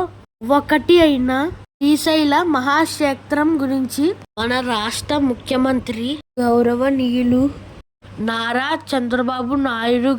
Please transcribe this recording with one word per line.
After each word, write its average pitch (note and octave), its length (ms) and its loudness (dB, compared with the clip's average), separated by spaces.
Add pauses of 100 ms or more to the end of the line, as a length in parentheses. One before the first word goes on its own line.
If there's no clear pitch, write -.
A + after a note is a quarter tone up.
(500)
ఒకటి C#4+ 520 4
అయిన C4 300 4 (400)
శ్రీశైల G#3+ 720 2
మహాక్షేత్రం D4 1080 0 (100)
గురించి C4+ 460 -2 (320)
మన A#3 160 -2 (140)
రాష్ట్ర A3+ 500 -4
ముఖ్యమంత్రి B3+ 880 -2 (320)
గౌరవనీయులు B3 1000 2 (800)
నారా A#3 500 -4 (160)
చంద్రబాబు B3+ 680 -2
నాయుడు B3 640 0